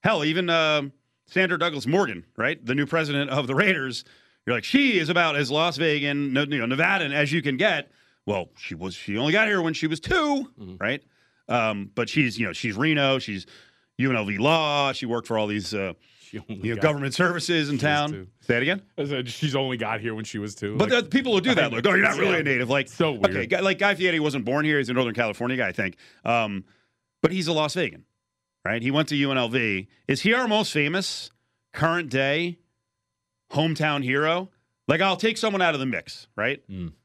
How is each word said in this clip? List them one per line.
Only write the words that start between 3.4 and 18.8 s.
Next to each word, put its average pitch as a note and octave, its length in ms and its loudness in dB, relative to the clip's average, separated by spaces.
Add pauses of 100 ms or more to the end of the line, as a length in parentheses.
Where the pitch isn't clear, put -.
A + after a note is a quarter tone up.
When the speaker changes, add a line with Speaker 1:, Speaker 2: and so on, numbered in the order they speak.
Speaker 1:
the C3+ 80 -2
Raiders. C#3+ 500 0 (420)
You're A#2+ 100 2
like, A2 80 -4
she B3+ 340 4
is D#3 120 0
about E3 260 4
as C#3+ 140 0
Las D#3 260 0
Vegan, C#3+ 560 0
no, C#3 100 2
you C#3+ 240 -2
know, B2+ 80 0
Nevadan E3 380 0
as C#3+ 200 0
you E3 100 0
can C#3 160 -2
get. E3+ 320 0 (360)
Well, F2+ 300 -4
she - 180 -12
was, F2 200 -8
she G2+ 240 -6
only D3 140 0
got G#3+ 160 2
here G3 120 0
when E3 140 -2
she - 120 -4
was D#3 140 -2
two, D4 580 0
Speaker 2:
Mm-hmm. F#2 200 -14
Speaker 1:
right? A2+ 240 -4 (460)
Um, A2 460 0
but A#2 140 -2
she's, B2 300 0
you A2+ 80 -2
know, A2 60 -4
she's A2 240 -6
Reno, C#3 420 2
she's G2+ 280 -8 (520)
U C3 120 2
N B2 60 2
L G#2+ 80 -2
V G2+ 140 -4
law. D3 540 2
She - 140 -8
worked A#2 220 -4
for A2+ 100 0
all G#2+ 100 0
these, G#2 260 -4
uh, G2 180 -4 (280)
Speaker 2:
She - 180 -16
only G2+ 300 -8
Speaker 1:
you - 20 -2
know, A#2 60 -4
Speaker 2:
got - 60 -4
Speaker 1:
government C#3+ 320 0
services E3+ 540 0
in D3 60 -2
Speaker 2:
She - 20 0
was A2 60 -2
Speaker 1:
town. D3 300 2
Speaker 2:
two. F#2+ 160 -10 (120)
Speaker 1:
Say A#2+ 180 2
it B2 40 2
again? F3+ 200 0 (140)